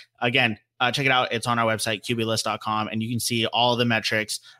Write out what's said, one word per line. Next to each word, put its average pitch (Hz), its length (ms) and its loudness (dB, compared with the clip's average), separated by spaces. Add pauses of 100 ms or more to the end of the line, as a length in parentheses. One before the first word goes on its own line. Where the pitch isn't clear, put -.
(220)
Again, 120 360 2 (240)
uh, 123 100 2
check 139 140 0
it 135 60 4
out. 127 200 2
It's 117 160 -2
on 120 100 2
our 113 160 2
website, 107 300 -4
Q 120 140 -2
B 113 80 0
list 110 180 0
dot 110 160 -2
com, 107 300 -2
and 110 120 -4
you 113 80 -4
can 120 100 -4
see 113 260 -2
all 120 320 2
the 120 80 2
metrics, 110 560 0 (180)